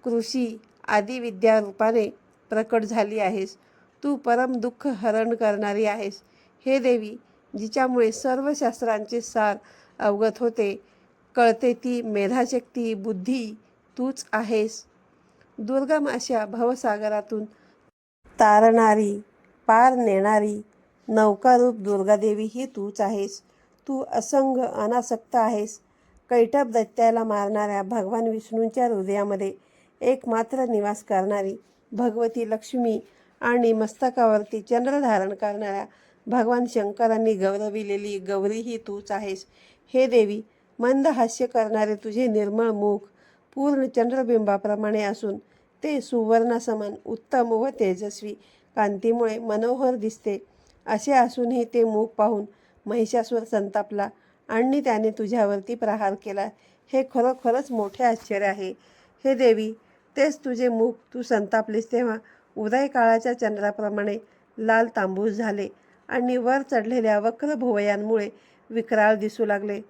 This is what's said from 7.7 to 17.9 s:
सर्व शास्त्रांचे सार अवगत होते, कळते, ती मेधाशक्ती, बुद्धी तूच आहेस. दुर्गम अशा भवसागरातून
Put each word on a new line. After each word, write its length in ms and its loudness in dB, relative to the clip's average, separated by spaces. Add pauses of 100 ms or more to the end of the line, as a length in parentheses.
सर्व 440 -2
शास्त्रांचे 640 -2
सार 360 0 (420)
अवगत 420 0
होते, 420 -2 (520)
कळते, 380 4
ती 300 -4
मेधाशक्ती, 920 -2
बुद्धी 640 -6 (420)
तूच 340 -6
आहेस. 520 -2 (760)
दुर्गम 500 0
अशा 360 -2
भवसागरातून 1000 -4 (960)